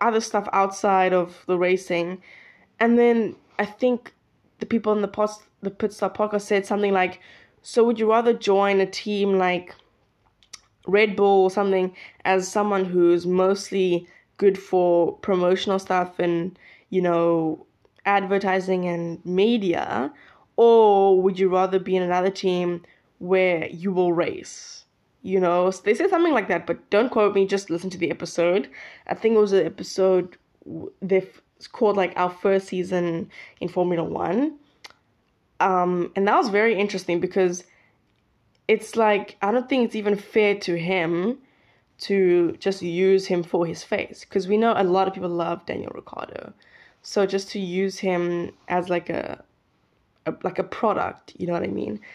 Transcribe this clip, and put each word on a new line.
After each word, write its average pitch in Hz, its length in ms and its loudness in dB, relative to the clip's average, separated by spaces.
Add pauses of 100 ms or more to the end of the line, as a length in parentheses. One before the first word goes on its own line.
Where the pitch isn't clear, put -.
other 220 180 2
stuff 208 340 -4
outside 190 600 2
of 180 340 -2
the 185 100 0
racing. 180 640 -2 (580)
And 233 200 4
then 233 360 2 (220)
I 202 80 -2
think 247 480 -2 (460)
the - 60 -6
people 214 280 -2
in 214 80 0
the 202 60 -4
post, 214 340 -4 (200)
the 196 100 -6
Pit 208 220 -6
Stop 196 240 -6
podcast 208 240 -2
said 202 240 -2
something 202 260 -2
like, 185 280 0 (420)
"So - 240 2
would 233 120 0
you 220 140 0
rather 233 220 4
join 196 480 2
a 190 40 2
team 196 520 -2
like 180 360 -2 (1120)
Red 202 300 2
Bull 196 280 4
or 190 80 2
something 190 440 0 (300)
as 185 260 0
someone 208 340 0
who's 175 400 4
mostly 185 840 0 (300)
good 190 220 4
for 175 600 2
promotional 190 600 0
stuff 180 400 -4
and, 175 400 -2 (300)
you 185 120 0
know, 170 640 0 (400)
advertising 190 800 0
and 170 400 -6
media, 202 840 0 (460)
or 208 640 6
would 185 180 0
you 190 80 2
rather 185 320 2
be 185 160 -2
in 185 80 0
another 180 260 0
team 180 540 -2 (360)
where 180 500 0
you 175 240 -6
will 180 180 2
race?" - 720 -6 (380)
You 190 180 0
know, 180 320 2
so 185 140 -10
they 214 80 2
said 330 160 0
something 339 240 2
like 208 160 0
that, - 180 -2
but - 220 -6
don't 226 200 2
quote 208 240 2
me, 196 140 2
just 196 220 -4
listen 170 220 -6
to 180 60 -14
the 156 140 -4
episode. 175 580 -2 (380)
I - 60 -4
think 226 220 0
it 214 40 6
was 202 140 4
an 185 120 4
episode 185 720 0 (280)
w-, 180 260 -14 (100)
they 190 180 2
f-, - 220 -12 (140)
it's - 100 -20
called, 208 300 0
like, 180 220 0
Our 180 120 0
First 190 380 0
Season 180 600 -4 (320)
in 175 80 -6
Formula 175 340 -2
One. 196 540 -4 (1040)
Um, 180 560 0
and 196 100 0
that 220 80 2
was 311 140 2
very 208 280 2
interesting 185 440 -2
because 180 420 -2 (1040)
it's 214 300 -2
like, 208 440 0
I 202 120 0
don't 240 160 -2
think 254 160 2
it's 226 100 -6
even 208 220 0
fair 208 380 2
to 185 220 -4
him 175 600 -2 (640)
to 175 600 2
just 190 220 -4
use 190 440 2
him 175 180 -2
for 175 220 -2
his 165 160 -10
face, - 440 -8
'cause 185 240 -4
we 208 80 2
know 226 180 2
a 196 80 0
lot 185 240 2
of 190 60 -6
people 185 160 -6
love 170 360 -4
Daniel - 300 -8
Ricciardo. - 560 -14 (500)
So - 240 -2
just 196 260 -4
to 208 80 -8
use 190 400 -4
him 175 520 -2 (160)
as, 180 220 -4
like, 175 200 -4
a - 320 -8 (840)
a, 160 80 -6 (100)
like, 185 160 -4
a 185 40 -2
product, - 720 -6
you 175 100 -8
know 175 60 -4
what 175 100 -4
I - 40 -6
mean? - 320 -8 (160)